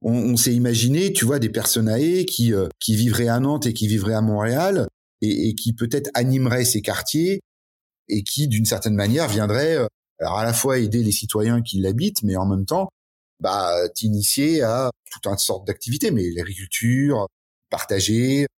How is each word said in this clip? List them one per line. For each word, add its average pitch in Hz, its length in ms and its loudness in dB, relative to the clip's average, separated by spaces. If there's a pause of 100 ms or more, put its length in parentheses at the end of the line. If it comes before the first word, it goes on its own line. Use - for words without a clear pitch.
on, 113 120 0
on 120 220 2
s'est 120 180 2
imaginé, 123 580 2
tu - 120 0
vois, 135 140 2
des 110 120 0
personnes 110 380 0
âgées 160 360 2
qui, 117 280 0
euh, 95 160 0 (100)
qui 113 160 0
vivraient 120 340 2
à 120 120 2
Nantes 139 260 0
et 113 60 0
qui 107 160 -2
vivraient 107 260 0
à 110 80 2
Montréal 117 680 0 (340)
et, 107 260 0
et 107 60 -2
qui 117 180 -2
peut-être 139 420 -4
animeraient 127 500 2
ces 110 180 0
quartiers 170 580 -2 (680)
et 104 140 -2
qui, 143 260 -2
d'une 110 160 2
certaine 110 300 0
manière, 117 340 2
viendraient, 110 480 0
euh, 120 100 0 (340)
alors 85 180 -2
à 110 60 -2
la 117 80 0
fois 131 260 0
aider 113 240 0
les 104 100 2
citoyens 110 500 0
qui 98 180 -4
l'habitent, 120 420 -2
mais 95 140 0
en 92 100 0
même 98 200 0
temps, 185 220 -2 (520)
bah, 92 340 0 (200)
t'initier 135 680 0
à 123 280 0 (200)
toute - 160 -10
une 101 120 -2
sorte 98 280 -4
d'activité, 127 440 -2
mais 98 200 0
l'agriculture, 101 960 0 (440)
partager, 113 760 0 (140)